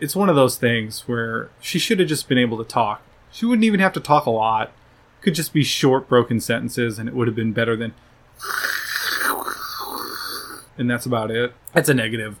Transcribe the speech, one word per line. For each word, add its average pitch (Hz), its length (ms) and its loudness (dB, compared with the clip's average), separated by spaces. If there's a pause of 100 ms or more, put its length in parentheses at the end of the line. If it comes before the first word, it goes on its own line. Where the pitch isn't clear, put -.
it's 147 140 -6
one 190 140 2
of 165 60 4
those 131 220 4
things 113 500 -2
where 117 420 -4 (120)
she - 180 -4
should 214 200 0
have 165 100 2
just 151 180 -2
been 131 100 4
able 117 200 2
to 113 120 -8
talk. 104 320 0 (300)
She - 140 -4
wouldn't 233 200 4
even 208 140 4
have 190 140 4
to 165 60 -2
talk 147 260 2
a 123 60 0
lot. 110 400 0 (500)
Could 170 140 2
just 160 180 -6
be 151 100 4
short, 131 440 2
broken 120 320 4
sentences, 117 600 -2
and 113 100 -6
it 127 60 -8
would 120 120 2
have 110 80 -2
been 113 180 -2
better 113 220 0
than, 113 180 -6 (2750)
and 123 120 0
that's 120 160 -2
about 113 240 -2
it. 120 240 -2 (200)
That's 151 160 2
a 143 40 6
negative. 110 460 -2